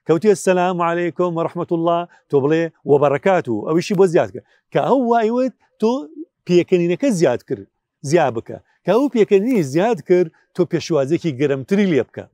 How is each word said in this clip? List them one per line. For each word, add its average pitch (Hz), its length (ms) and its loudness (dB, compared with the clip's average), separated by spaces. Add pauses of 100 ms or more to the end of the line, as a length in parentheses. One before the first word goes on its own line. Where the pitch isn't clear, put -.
کە - 80 0
وتی: 185 180 0
«ئەسسەلامو 180 560 0
عەلەیکم 175 460 -2
و 165 120 -4
ڕەحمەتوڵڵاه»، 170 580 -4 (260)
تۆ 143 120 0
بڵێ: 160 200 0 (280)
«وەبەرەکاتوو»، 143 760 0
ئەویشی 165 320 -2
بۆ 190 140 6
زیاد 131 220 2
کە. - 60 -12 (320)
کە 151 160 0
ئەو 262 120 2 (100)
وایوت، 233 440 0 (260)
تۆ 220 100 0 (560)
پێکەنینەکە 175 600 2 (100)
زیاد 127 300 2
کرد، 98 180 -8 (380)
زیاد 143 320 2
بکە. 113 220 -12 (280)
کە 175 60 -2
ئەو 262 160 2
پێکەنینی 208 540 2
زیاد 170 380 -2
کرد، 180 320 0 (200)
تۆ 180 120 -2
پێشوازێکی 151 760 -4
گەرمتری 143 480 -2
لێ 139 180 2
بکە. - 300 -16